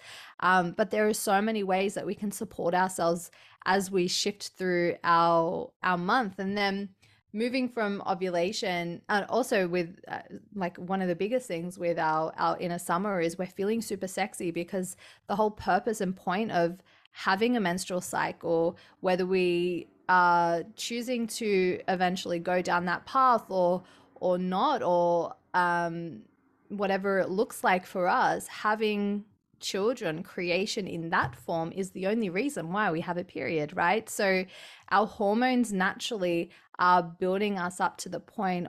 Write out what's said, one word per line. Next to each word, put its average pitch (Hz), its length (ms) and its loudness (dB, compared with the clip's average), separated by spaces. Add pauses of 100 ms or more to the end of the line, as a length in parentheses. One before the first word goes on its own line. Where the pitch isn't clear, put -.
(420)
Um, 180 300 4
but 202 200 -2
there 214 160 4
are 220 60 2
so 202 280 2
many 214 220 0
ways 190 300 0
that 170 120 -6
we 180 80 -4
can 208 160 -4
support 175 460 -4
ourselves 180 560 0 (340)
as 190 240 2
we 185 200 2
shift - 480 -4
through 175 480 2
our, 170 640 4 (100)
our 180 160 0
month. 202 420 0
And 196 180 -2
then 196 320 -2 (420)
moving 247 380 -2
from 202 360 -4
ovulation, 180 1000 -2
and 202 220 0
also 214 360 2
with, 175 300 -2 (140)
uh, - 140 -8 (320)
like, 180 200 -4
one 185 260 -4
of 185 60 0
the 175 80 0
biggest 214 320 -2
things 180 320 -8
with 170 180 0
our, 160 400 0
our 165 220 0
inner 175 200 -4
summer 185 420 -2
is 170 160 0
we're 185 80 -4
feeling 208 360 -2
super 190 260 -6
sexy, 190 440 -4
because 175 460 -6 (300)
the 202 100 -2
whole 214 140 2
purpose 214 500 0
and 185 160 -2
point 202 340 -2
of 175 300 2 (320)
having 220 420 2
a 233 60 2
menstrual 180 400 -2
cycle, 165 760 0 (220)
whether 185 260 2
we 180 640 0 (200)
are 175 540 4 (140)
choosing 233 500 -4
to 196 640 0
eventually 180 500 0
go 180 240 0
down 175 240 0
that 175 220 -4
path 269 420 4
or, 180 340 2 (300)
or 180 240 0
not, 190 460 0
or, 175 500 2 (220)
um, 170 640 0 (480)
whatever 196 480 0
it 180 120 2
looks 208 340 -2
like 185 240 2
for 185 200 0
us, 196 400 2
having 208 760 -2 (340)
children, 196 600 -2
creation 185 640 -2
in 165 240 -6
that 185 260 0
form 165 360 -4
is 190 200 -6
the 185 140 -6
only 214 240 0
reason 185 420 -4
why 202 200 0
we 160 100 -2
have 175 160 -4
a 180 60 -4
period, 160 520 -4
right? 180 340 2
So 190 360 0 (460)
our 202 160 4
hormones 226 680 0
naturally 185 800 -2 (260)
are 180 240 6
building 190 560 -2
us 180 220 -6
up 180 180 0
to - 120 -10
the 175 100 -8
point 180 500 -4